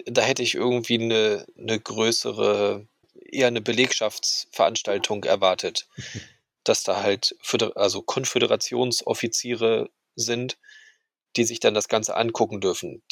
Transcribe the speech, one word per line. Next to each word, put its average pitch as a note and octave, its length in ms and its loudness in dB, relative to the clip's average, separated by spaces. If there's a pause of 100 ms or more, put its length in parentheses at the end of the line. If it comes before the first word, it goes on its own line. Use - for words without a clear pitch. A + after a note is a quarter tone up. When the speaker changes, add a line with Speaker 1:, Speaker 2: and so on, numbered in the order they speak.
Speaker 1:
da A#2+ 160 2
hätte B2+ 220 2
ich A2+ 120 0
irgendwie A#2+ 440 2
eine, A2 460 2 (120)
eine A2 220 -4
größere, G#2+ 1080 0 (260)
eher - 340 0
eine A#2+ 140 0
Belegschaftsveranstaltung G#2 1600 0
erwartet, F#2+ 640 0 (100)
Speaker 2:
<laughs> - 400 -14 (260)
Speaker 1:
dass - 200 2
da G2 180 -2
halt G2+ 400 0
Föder-, - 340 -2
also G2 260 0
Konföderationsoffiziere A#2 1900 0 (260)
sind. A#2+ 420 -4 (800)
Die B2 80 4
sich A2 140 -4
dann A2 140 4
das G#2+ 140 0
Ganze A2 280 -2
angucken A2+ 460 0
dürfen, F2+ 500 -2